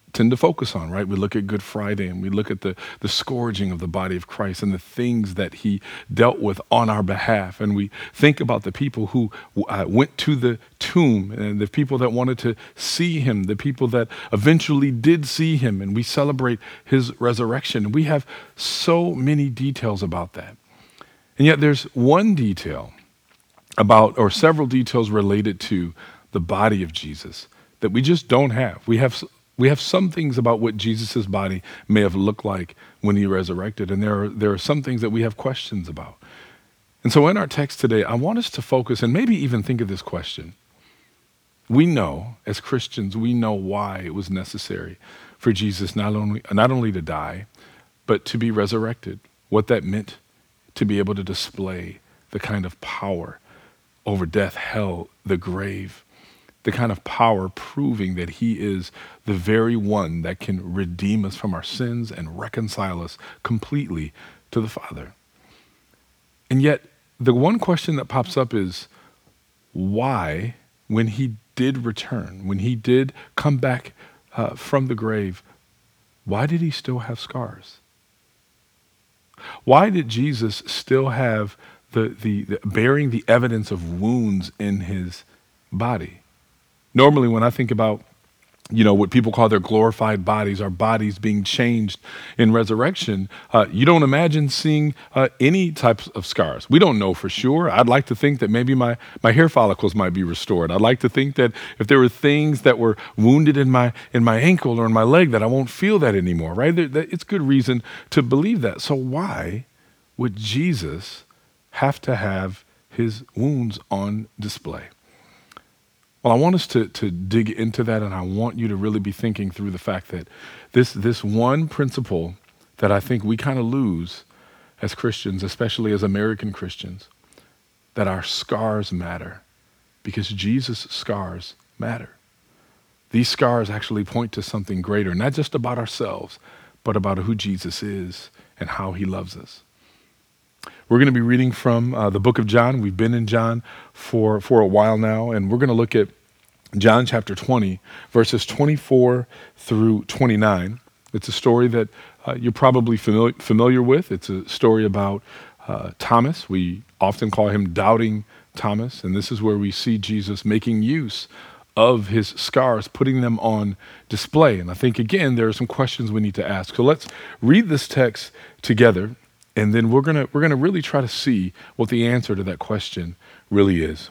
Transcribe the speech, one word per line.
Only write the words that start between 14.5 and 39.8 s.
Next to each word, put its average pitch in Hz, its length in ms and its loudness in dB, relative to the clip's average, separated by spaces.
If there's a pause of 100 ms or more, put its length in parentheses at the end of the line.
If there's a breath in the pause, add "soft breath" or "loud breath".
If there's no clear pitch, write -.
did 143 360 2
see 160 280 0
him, 117 260 0
and 98 140 -2
we 117 80 0
celebrate 131 560 -2 (240 loud breath)
his 127 380 0
resurrection. 117 720 -2
We 151 100 2
have 147 220 0 (320 loud breath)
so 170 580 0
many 143 320 2
details 117 560 -4
about 87 300 -6
that. - 240 -16 (800 soft breath)
And 139 100 6
yet 156 140 6
there's 147 220 2 (120)
one 170 400 4
detail 90 560 -4 (840)
about, 110 420 8
or 107 100 6
several 156 380 2
details 120 420 0
related 101 520 0
to 87 320 -4 (400 loud breath)
the 98 80 -2
body 98 420 2
of 82 80 -10
Jesus - 560 -14 (320 soft breath)
that 101 140 -2
we 120 80 4
just 156 260 2
don't 131 220 4
have. 117 360 -4
We 117 120 2
have 127 160 2
s-, - 100 -10 (340)
we 127 100 6
have 143 140 2
some 185 280 0
things 147 300 -4
about 117 200 2
what 113 160 -2
Jesus's 110 520 -4
body 95 340 -4 (260 loud breath)
may 104 140 4
have 98 140 2
looked 101 280 0
like 95 320 -6 (260 soft breath)
when 104 140 2
he 101 120 2
resurrected, 92 640 -4
and 98 100 -2
there 104 220 0
are, 104 60 -4
there 104 220 0
are 98 60 0
some 147 240 -2
things 127 200 -4
that 110 100 -2
we 113 100 0
have 113 160 -4
questions 107 500 -6
about. 76 280 -14 (880 loud breath)
And 117 100 -2
so 147 140 8
in 190 100 2
our 202 80 -2
text 143 340 -6
today, 110 240 2
I 117 120 -4
want 175 240 -2
us 233 120 -6
to - 120 -10
focus 127 400 -2
and 117 100 2
maybe 226 220 2
even 123 260 0
think 117 180 -2
of 110 80 -2